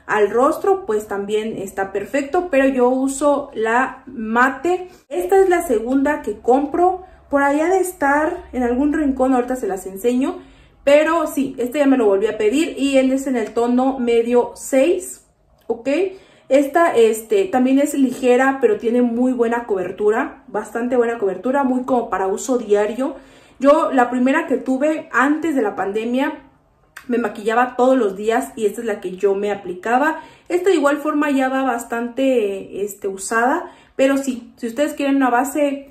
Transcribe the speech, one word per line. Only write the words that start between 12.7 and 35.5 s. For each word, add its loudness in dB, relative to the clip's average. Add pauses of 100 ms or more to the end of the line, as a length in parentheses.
y 2
él 4
es -2
en 0
el -4
tono 0
medio 2
seis, 0 (420)
¿ok? -6 (600)
Esta, 4
este, 2
también 2
es 0
ligera, 2
pero 4
tiene 0
muy 0
buena -2
cobertura, -2
bastante -4
buena 2
cobertura, -2
muy 0
como -2
para -2
uso -2
diario. -2 (460)
Yo 4
la 2
primera 0
que -2
tuve -2
antes 0
de 0
la -4
pandemia -4 (640)
me -2
maquillaba -2
todos 4
los 0
días -2
y 0
esta -4
es -8
la -4
que -8
yo 0
me -2
aplicaba. -2 (260)
Esta 0
de 4
igual 2
forma -2
ya 2
va -2
bastante, -2
este, -8
usada, -2 (240)
pero 2
sí, -6
si -8
ustedes -2
quieren -2
una 2
base, 0